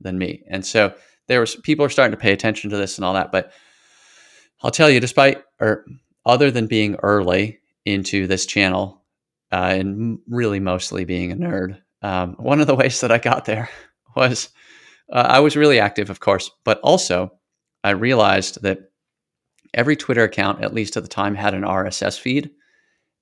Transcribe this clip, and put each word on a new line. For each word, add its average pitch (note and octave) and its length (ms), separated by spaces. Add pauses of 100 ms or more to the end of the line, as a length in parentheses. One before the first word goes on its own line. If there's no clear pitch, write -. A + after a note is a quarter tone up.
than F#2 160
me. F#2 300
And F#2+ 180
so G#2+ 280 (340)
there B2 140
was, A2+ 160
people D3 280
are C3+ 40
starting A#2+ 260
to - 60
pay A2 100
attention G#2 380
to G#2 80
this G2 200
and G2 80
all F#2 80
that. F#2+ 180
But F#2 200 (1120)
I'll A#2+ 80
tell D#3 180
you, C3 100
despite, C#3 440 (160)
or G#2+ 260 (400)
other B2+ 240
than A#2 180
being G#2+ 360
early G2+ 560 (260)
into G2 420
this F#2 180
channel, F#2+ 580 (480)
uh, F#2 260
and F#2+ 120
m-, A2 380
really A#2 320
mostly F#2 460
being F2+ 260
a F#2 40
nerd, F#2+ 440 (220)
um, F#2 380
one C3 200
of D3+ 80
the C#3 80
<laughs> - 0
ways B2+ 260
that A#2+ 100
I A#2 60
got - 280
there A2 240 (460)
was, B2+ 340 (640)
uh, B2 180
I C3 120
was D3+ 140
really D3 240
active, G2+ 300
of F#2+ 100
course, F#2+ 300 (140)
but A2 160
also C3+ 520 (520)
I G2+ 80
realized G2+ 720
that F#2+ 280 (840)
every C3+ 220
Twitter A#2 280
account, G2+ 400
at G#2 100
least G#2+ 240
at G2+ 60
the G2 60
time, G2+ 260
had G2+ 180
an F#2+ 100
R F#2+ 220
S F#2 160
S G2+ 160
feed. C#3 340 (720)